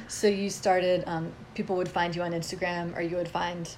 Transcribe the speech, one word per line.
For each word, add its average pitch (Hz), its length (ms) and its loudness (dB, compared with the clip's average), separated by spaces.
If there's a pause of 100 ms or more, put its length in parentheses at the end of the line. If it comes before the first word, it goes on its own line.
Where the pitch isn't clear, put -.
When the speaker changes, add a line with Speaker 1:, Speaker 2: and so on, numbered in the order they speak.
Speaker 1:
<laughs> - 80 -14
Speaker 2:
So - 180 0
you 202 240 4
started, 185 560 4
um, 165 260 -2 (220)
people 202 220 -2
would 180 120 0
find 175 260 0
you 170 80 -2
on 170 100 0
Instagram, 175 640 -2
or - 40 -4
you 175 160 -2
would 170 120 -2
find 175 340 -2 (160)